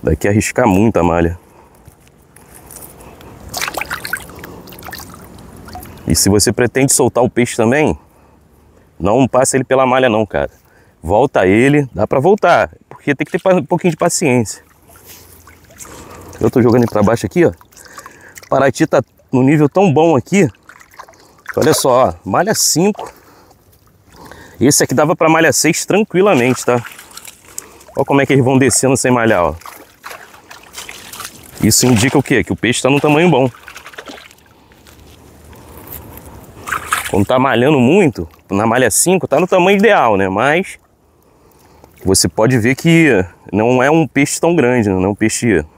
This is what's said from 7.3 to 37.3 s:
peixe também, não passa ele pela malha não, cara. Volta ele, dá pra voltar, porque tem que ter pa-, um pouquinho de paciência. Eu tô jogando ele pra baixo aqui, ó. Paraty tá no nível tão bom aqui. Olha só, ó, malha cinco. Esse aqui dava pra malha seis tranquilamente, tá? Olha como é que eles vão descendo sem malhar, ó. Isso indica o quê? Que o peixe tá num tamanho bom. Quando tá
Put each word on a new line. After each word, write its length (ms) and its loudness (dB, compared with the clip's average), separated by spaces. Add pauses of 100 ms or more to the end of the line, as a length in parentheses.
peixe 260 -4
também, 420 0 (1000)
não 280 2
passa 300 0
ele 80 -2
pela 220 2
malha 220 2
não, 160 0
cara. 260 -4 (520)
Volta 440 0
ele, 460 2
dá 140 -2
pra 140 -2
voltar, 500 2 (180)
porque 260 -6
tem 100 -6
que 80 -12
ter 80 -4
pa-, 140 2
um 100 -2
pouquinho 260 -2
de 60 -8
paciência. 680 -2 (1800)
Eu 100 0
tô 120 2
jogando 200 4
ele 80 0
pra 120 0
baixo 240 0
aqui, 180 0
ó. 80 2 (960)
Paraty 380 0
tá 160 0 (300)
no 100 2
nível 260 2
tão 240 2
bom 240 2
aqui. 320 0 (1080)
Olha 180 2
só, 340 2
ó, 60 -4 (100)
malha 300 -2
cinco. 580 -2 (1500)
Esse 240 2
aqui 100 -4
dava 220 2
pra 120 0
malha 240 2
seis 320 -2
tranquilamente, 800 0
tá? 180 0 (1120)
Olha 80 -2
como 160 0
é 60 0
que 60 -2
eles 120 2
vão 140 2
descendo 380 0
sem 140 -2
malhar, 340 2
ó. 100 -2 (2000)
Isso 240 2
indica 320 2
o 40 2
quê? 220 0
Que 80 -8
o 40 -4
peixe 260 -2
tá 80 0
num 100 2
tamanho 300 2
bom. 200 2 (3500)
Quando 160 0
tá 120 0